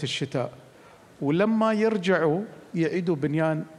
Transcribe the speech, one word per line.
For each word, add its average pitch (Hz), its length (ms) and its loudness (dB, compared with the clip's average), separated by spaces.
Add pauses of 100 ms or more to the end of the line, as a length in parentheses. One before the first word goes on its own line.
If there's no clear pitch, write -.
الشتاء، 135 500 -4 (680)
ولما 214 520 2
يرجعوا 190 680 2 (340)
يعيدوا 170 400 0
بنيان 156 480 0 (160)